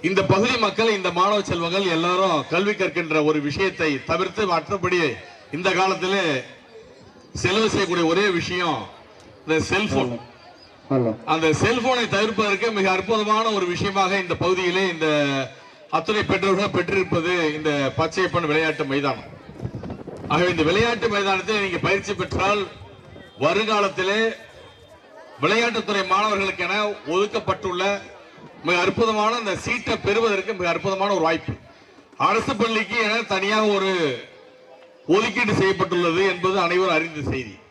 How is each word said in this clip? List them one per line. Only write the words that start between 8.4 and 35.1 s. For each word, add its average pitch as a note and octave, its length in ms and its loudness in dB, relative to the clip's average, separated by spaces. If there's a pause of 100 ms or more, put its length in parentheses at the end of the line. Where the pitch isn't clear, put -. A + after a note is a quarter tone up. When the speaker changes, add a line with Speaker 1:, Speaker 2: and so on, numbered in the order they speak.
Speaker 1:
இந்த D#3+ 220 0
செல்போன். C#3 480 0 (800)
Speaker 2:
ஹலோ. B2+ 200 2 (220)
Speaker 1:
அந்த D#3+ 140 2 (160)
செல்போனை A#3+ 420 2 (100)
தவிர்ப்பதற்கு G#3 580 0
மிக F#3+ 180 2
அற்புதமான G#3+ 600 2
ஒரு G3 160 0
விஷயமாக F#3+ 520 0
இந்த F3 160 -2
பகுதியிலே F3+ 540 0
இந்த D#3 200 0 (840)
அத்துணை G3+ 320 0
பெற்றோர்கள் F#3+ 540 0
பெற்றிருப்பது F3 560 0 (220)
இந்த D#3 160 -2 (260)
பச்சையப்பன் E3+ 540 0
விளையாட்டு D#3 340 0
மைதானம். C#3 460 -2 (1000)
ஆகவே F3 220 2
இந்த D#3+ 180 2
விளையாட்டு A3+ 460 2
மைதானத்தை G3 500 0
நீங்க E3+ 220 -4
பயிற்சி G3 280 0
பெற்றால் F#3+ 480 -2 (760)
வருங்காலத்திலே G3+ 800 0 (1200)
விளையாட்டுத்துறை G#3 640 0
மாணவர்களுக்கென G3 680 0 (400)
ஒதுக்கப்பட்டுள்ள F#3+ 680 -2 (840)
மிக F3 140 2
அற்புதமான G#3+ 580 2
அந்த G#3 200 -2
சீட்டை - 400 -4
பெறுவதற்கு G#3 580 0
மிக F3+ 140 -2
அற்புதமான F#3+ 480 0
ஒரு D#3+ 100 2
வாய்ப்பு. D#3+ 260 0 (760)
அரசு - 280 2
பள்ளிக்கு G#3+ 460 0
என G#3+ 180 2 (140)
தனியாக G#3 320 2 (100)
ஒரு F#3+ 140 2 (1160)
ஒதுக்கீடு G#3+ 480 2